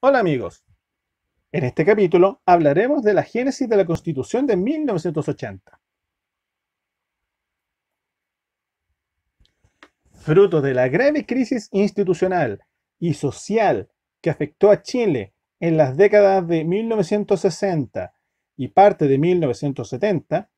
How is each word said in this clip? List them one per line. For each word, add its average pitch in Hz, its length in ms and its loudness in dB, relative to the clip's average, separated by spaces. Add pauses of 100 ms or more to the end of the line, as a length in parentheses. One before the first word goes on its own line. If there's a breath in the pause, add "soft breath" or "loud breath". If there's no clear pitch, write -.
Hola 277 120 4
amigos, 131 480 -4 (840)
en - 140 -4
este 123 180 -4
capítulo 190 640 2
hablaremos 180 580 2
de 208 120 2
la 170 80 2
génesis 254 440 -6
de 226 80 -2
la 196 120 2
Constitución 165 600 -4
de 240 80 0
mil 269 300 -4
novecientos 170 460 -4
ochenta. 104 500 -12 (4000)
Fruto 170 500 2
de 135 140 -2
la 127 140 2
grave 277 360 0
crisis 254 480 -4
institucional 185 920 -2 (360)
y 165 160 -2
social 160 760 -2 (320)
que - 80 -4
afectó 156 420 2
a 202 120 4
Chile 165 500 -4 (260)
en 165 200 0
las 135 180 2
décadas 196 500 4
de 165 180 -2
mil 196 220 -2
novecientos 208 540 -2
sesenta 160 720 -4 (460)
y 127 100 -6
parte 190 400 4
de 135 80 2
mil 170 240 0
novecientos 135 480 -6
setenta 165 680 -4